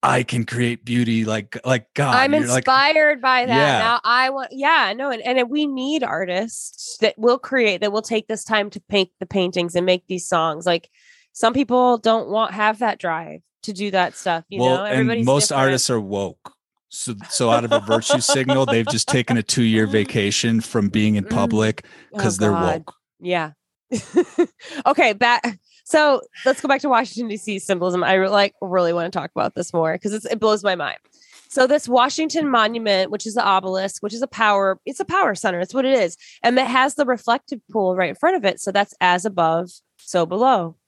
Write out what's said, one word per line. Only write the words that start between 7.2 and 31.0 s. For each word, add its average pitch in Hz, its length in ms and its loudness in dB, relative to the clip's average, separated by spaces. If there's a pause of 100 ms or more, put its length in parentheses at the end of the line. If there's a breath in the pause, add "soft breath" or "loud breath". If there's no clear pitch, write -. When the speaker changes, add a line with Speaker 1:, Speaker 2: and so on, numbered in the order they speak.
Speaker 2:
create, 220 400 0
that 208 140 -2
will 214 80 -2
take 220 260 -4
this 220 160 -6
time 208 280 0
to 202 180 -16
paint 190 220 0 (100)
the 185 40 -8
paintings 175 480 -2
and 175 120 0
make 180 220 2
these 180 200 -6
songs. 165 380 -2
Like, 170 240 -2 (420 soft breath)
some 226 220 0
people 247 440 2
don't 220 300 0
want, 208 260 -2
have 214 260 0
that 226 200 -2
drive 160 400 -6 (240)
to 214 80 -8
do 202 200 -6
that 180 260 0
stuff. 170 320 -4
You 202 100 -10
Speaker 1:
Well, 131 200 4
Speaker 2:
know, - 40 -6
Speaker 1:
and 208 120 -4
Speaker 2:
everybody's 131 300 0
Speaker 1:
most 139 220 4
Speaker 2:
different. 139 140 0
Speaker 1:
artists 135 280 2
are 120 120 0
woke. 98 500 -8 (440)
So, 120 200 -8 (120)
so 120 220 0
out 117 160 4
of 113 60 0
a 285 80 2
virtue 113 420 0
signal, 135 460 2
they've 117 180 2
just 117 220 -4
taken 123 280 0
a 113 60 0
two-year 110 460 2
Speaker 2:
<laughs> 107 140 2
Speaker 1:
vacation 110 600 0
from 104 280 -2
being 107 260 2
in 101 80 -2
Speaker 2:
Mm. - 80 -8
Speaker 1:
public 107 540 0 (280 loud breath)
Speaker 2:
Oh, - 60 -10
Speaker 1:
'cause - 180 0
they're - 140 2
Speaker 2:
God. 165 340 0
Speaker 1:
woke. - 80 -20 (260)
Speaker 2:
Yeah. 170 320 -4 (380)
<laughs> - 960 -4
Okay, 269 280 4
back, 233 440 0 (280 soft breath)
so 302 360 4 (240)
let's 269 160 0
go 302 80 -4
back 269 120 2
to 294 80 -2
Washington, 240 400 0
D 208 80 -6
C 202 220 -8
symbolism. 180 440 -2
I 175 100 2
re-, 190 160 2
like, 202 320 2
really 180 320 0
wanna 170 160 -4
talk 151 260 -8
about - 200 -2
this - 180 -8
more 165 240 0
'cause 202 160 -6
it's, 214 120 -8
it 226 140 -4
blows 214 240 2
my 196 120 0
mind. 151 220 -6 (520 soft breath)